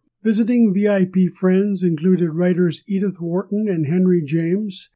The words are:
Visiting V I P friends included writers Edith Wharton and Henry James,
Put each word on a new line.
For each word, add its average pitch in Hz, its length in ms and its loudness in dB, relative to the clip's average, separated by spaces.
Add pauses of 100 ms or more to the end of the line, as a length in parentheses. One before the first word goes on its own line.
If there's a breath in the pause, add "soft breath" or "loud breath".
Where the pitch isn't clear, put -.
(240)
Visiting 220 500 2
V 202 140 0
I 196 180 2
P 185 220 0
friends 185 560 0
included 170 480 2
writers 175 560 0
Edith 196 320 -4
Wharton 196 480 -4
and 170 180 -2
Henry 180 400 2
James, 170 720 -4